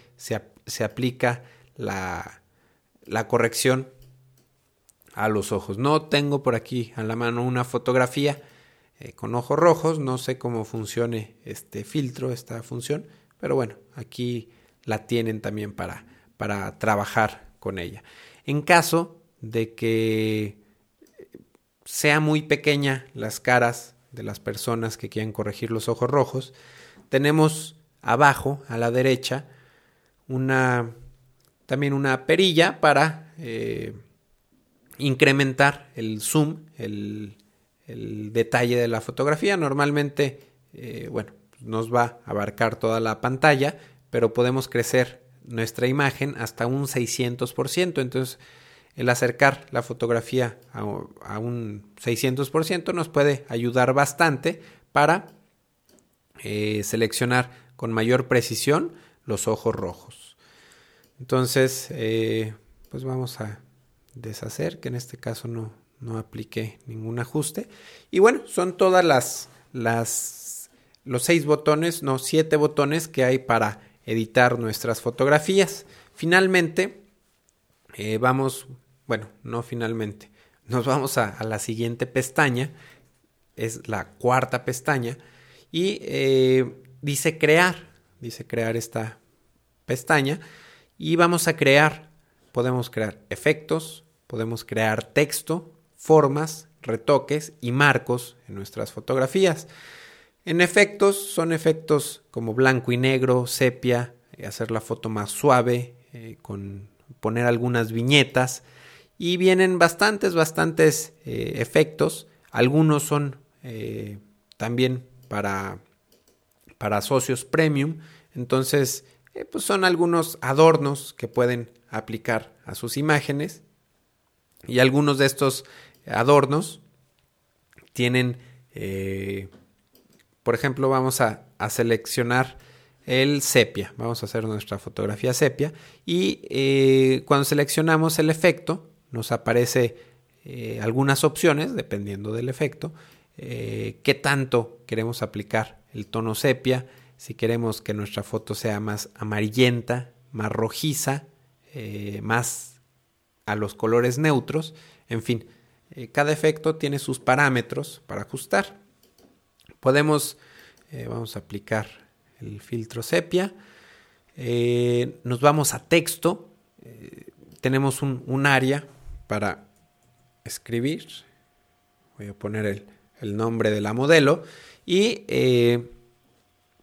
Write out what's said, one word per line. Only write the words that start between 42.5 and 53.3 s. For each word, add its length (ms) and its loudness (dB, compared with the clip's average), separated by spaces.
toda 240 0
la 200 -4
pantalla, 580 2
pero 240 2
podemos 340 0
crecer 540 0
nuestra 420 -4
imagen 500 0
hasta 300 -4
un 220 -2
seiscientos 640 -4
por 140 -4
ciento. 320 0
Entonces, 400 -4
el 120 -2
acercar 640 2
la 120 -2
fotografía 760 -2
a, 80 -12
a 580 -10
un 600 -8
seiscientos 500 -2
por 140 0
ciento 280 -4
nos 160 -2
puede 400 2